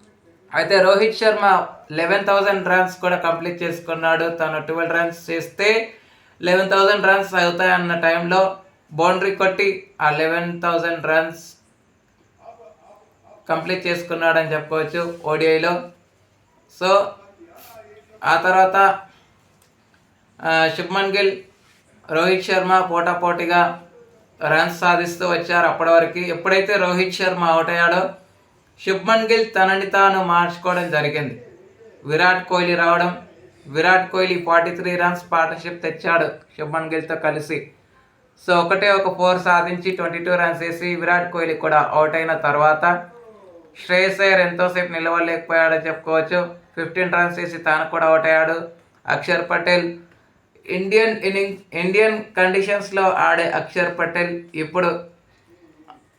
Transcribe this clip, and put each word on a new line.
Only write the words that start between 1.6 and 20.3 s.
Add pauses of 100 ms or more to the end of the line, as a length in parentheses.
లెవెన్
థౌజండ్
రన్స్
కూడా
కంప్లీట్
చేసుకున్నాడు.
తను
ట్వెల్వ్
రన్స్
చేస్తే (480)
లెవెన్
థౌజండ్
రన్స్
అవుతాయన్న
టైంలో (340)
బౌండరీ
కొట్టి (100)
ఆ
లెవెన్
థౌజండ్
రన్స్ (1900)
కంప్లీట్
చేసుకున్నాడని
చెప్పుకోవచ్చు
ఓడిఐలో. (960)
So, (1200)
ఆ
తర్వాత, (1400)